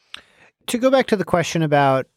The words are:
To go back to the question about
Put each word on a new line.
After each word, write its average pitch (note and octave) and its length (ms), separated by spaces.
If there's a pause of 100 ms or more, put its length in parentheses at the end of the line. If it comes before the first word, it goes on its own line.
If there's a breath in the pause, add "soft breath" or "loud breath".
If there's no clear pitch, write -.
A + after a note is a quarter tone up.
(680 loud breath)
To B3+ 120
go B3+ 120
back C4 180
to A3 80
the F#3 80
question E3 380
about C#3 440 (100)